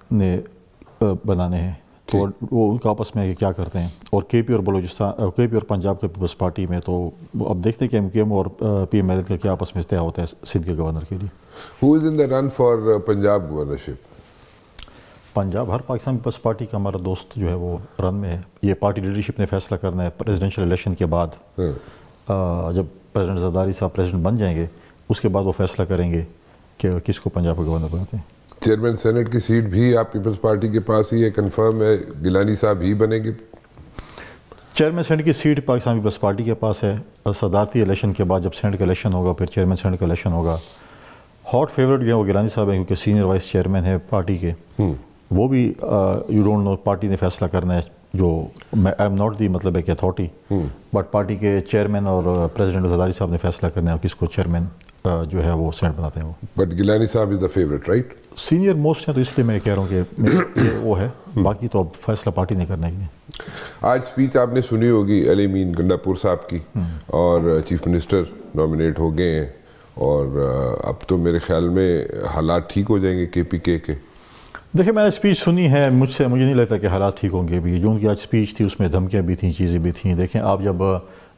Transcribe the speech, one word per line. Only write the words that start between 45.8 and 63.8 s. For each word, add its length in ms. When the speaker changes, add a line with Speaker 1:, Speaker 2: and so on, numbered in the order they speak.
Speaker 1:
अ, 360
you 220
don't 200
know, 240
पार्टी 220
ने 80
फैसला 320
करना 260
है। 80
जो 360
मैं, 200
I 200
am 100
not 120
the, 120
मतलब, 280
एक 120
authority, 640
Speaker 2:
Hmm। 140
Speaker 1:
but 180
पार्टी 220
के 260
chairman 460
और, 360
अ, 40
president 400
जरदारी 240
साहब 200
ने 60
फैसला 320
करना 220
है 80
किसको 260
chairman, 380
अ, 600
जो 160
है 140
वो 180
senate 240
बनाते 240
हैं 80
वो। 360
Speaker 2:
But 100
Gilani 340
साहब 320
is 60
the 120
favorite, 260
right? 200
Speaker 1:
Senior 380
most 320
हैं, 80
तो 60
इसलिए 260
मैं 140
कह 120
रहा 120
हूँ 40
कि 320
मैं, 100
<coughs> 320
ये 140
वो 160
है। 140
Speaker 2:
हम्म। 360
Speaker 1:
बाकी 240
तो 120
अब 100
फैसला 420
पार्टी 240
ने 100
करना 220
ही 80
है। 140